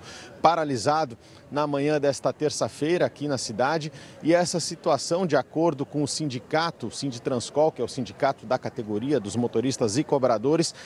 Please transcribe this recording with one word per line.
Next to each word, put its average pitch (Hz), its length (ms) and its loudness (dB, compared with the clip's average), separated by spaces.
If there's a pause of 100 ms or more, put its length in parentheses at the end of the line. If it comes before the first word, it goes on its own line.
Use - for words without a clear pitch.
(420)
paralisado 147 760 2 (340)
na 147 160 0
manhã 147 320 0
desta 139 320 2
terça-feira 147 720 0
aqui 139 220 -4
na 139 100 0
cidade. 143 540 -2 (320)
E 156 100 4
essa 175 280 2
situação, 170 640 0
de 151 100 2
acordo 147 500 0
com 147 160 -2
o 143 60 2
sindicato, 151 800 -2
o 98 40 -8
Sinditranscol, 135 800 -2
que 156 120 -6
é 117 40 0
o 107 40 -6
sindicato 135 560 -2
da 117 120 0
categoria 117 600 -2
dos 98 160 -4
motoristas 117 600 0
e 151 80 0
cobradores, 131 680 2 (120)